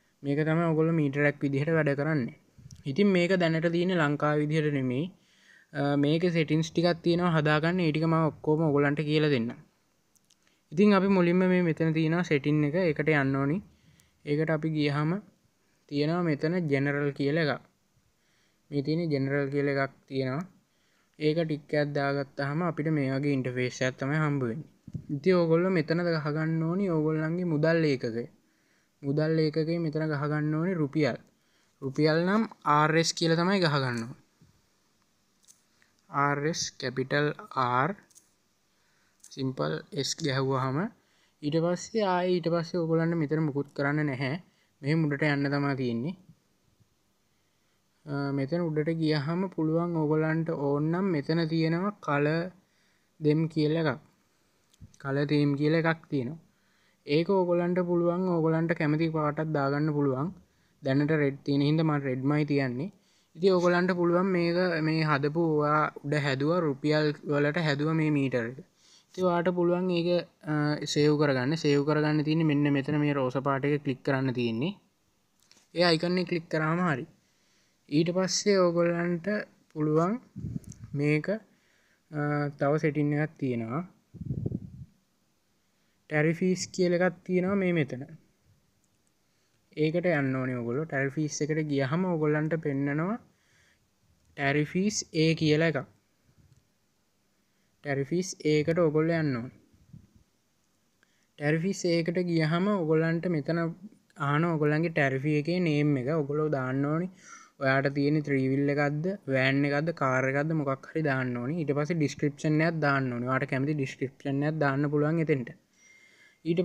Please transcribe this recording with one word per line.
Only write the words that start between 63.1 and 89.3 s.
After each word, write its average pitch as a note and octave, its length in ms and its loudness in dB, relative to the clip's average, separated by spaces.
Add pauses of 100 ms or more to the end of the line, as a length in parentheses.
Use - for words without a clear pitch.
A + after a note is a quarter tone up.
ඉතින් F#3 180 2
ඕගොල්ලන්ට F3+ 380 4
පුළුවන් F3 340 2
මේක E3+ 320 2 (260)
මේ D#3 200 0
හදපු D3+ 380 2 (100)
ඔයා D3+ 320 2 (120)
උඩ C#3+ 180 -6
හැදුවා D3 460 0
රුපියල් D3+ 460 0 (200)
වලට D3 320 0
හැදුවා D#3 360 0
මේ D#3 160 2
මීටර C3 360 0
එක. C3 140 -10 (440)
ඉතින් - 220 -4
ඔයාට F3 240 2
පුළුවන් F3 420 0
ඒක, E3+ 180 0 (340)
අ, D3+ 100 -4 (320)
සේව් D3 320 4
කරගන්න. C#3+ 380 2
සේව් C#3+ 300 2
කරගන්න D3+ 380 2
තියෙන්නේ D#3 220 2
මෙන්න D3 280 2
මෙතන C#3+ 260 0
මේ D3 140 2
රෝස C3 300 0
පාට C#3 220 0
එක D3 180 0
ක්ලික් C3+ 200 -6
කරන්න C3+ 300 0
තියෙන්නේ. A#2+ 400 -2 (1040)
ඒ F3 80 2
අයිකන් F3 340 2
එක F3+ 100 -2
ක්ලික් E3+ 220 -4
කරාම D#3 320 0
හරි. D#3 240 -2 (840)
ඊට E3 240 2
පස්සේ F#3+ 440 0
ඕගොල්ලන්ට E3+ 720 2 (400)
පුළුවන් D#3 460 2 (800)
මේක, D3 340 2 (840)
අ, D3+ 100 -4 (280)
තව C#3+ 280 0
සෙටින් D3+ 360 0
එකක් D3+ 240 -2
තියෙනවා. B2 460 -4 (2250)
ටැරිෆ් D#3 280 2
ෆීස් F#3 300 0
කියලා F3 400 0
එකක් F3 160 -4
තියෙනවා F#3 320 0
මේ F#3 180 0
මෙතන. C3+ 280 -2 (1800)